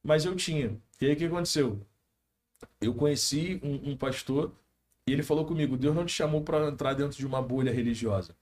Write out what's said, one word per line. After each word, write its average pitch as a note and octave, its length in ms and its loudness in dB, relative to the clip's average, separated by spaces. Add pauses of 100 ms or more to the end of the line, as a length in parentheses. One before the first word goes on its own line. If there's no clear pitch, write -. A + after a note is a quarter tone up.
Mas D#3 220 4
eu F#3 100 0
tinha. D3 420 -2 (240)
E C3 40 2
aí, D3 80 6
o - 20 6
que E3 100 -2
aconteceu? D3+ 540 0 (1000)
Eu A#2 120 0
conheci D3 680 0
um, C#3+ 280 -4
um C3 60 -6
pastor C3+ 540 -2 (560)
e C3 60 2
ele D3 100 0
falou D3+ 220 0
comigo, D3+ 320 0
"Deus D3 180 2
não F3 100 0
te E3+ 80 -4
chamou D3+ 280 0
pra D3+ 260 2
entrar C3+ 260 -2
dentro C#3+ 240 -2
de C3 80 -6
uma C3 160 -2
bolha B2+ 300 0
religiosa." A2+ 680 -2